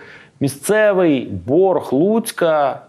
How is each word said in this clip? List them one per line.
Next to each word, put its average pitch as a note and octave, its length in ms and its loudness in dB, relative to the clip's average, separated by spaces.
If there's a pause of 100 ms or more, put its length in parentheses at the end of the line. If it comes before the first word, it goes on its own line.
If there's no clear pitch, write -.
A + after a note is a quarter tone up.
(400)
місцевий F3+ 880 0 (180)
борг D#3+ 460 0
Луцька D#3+ 960 0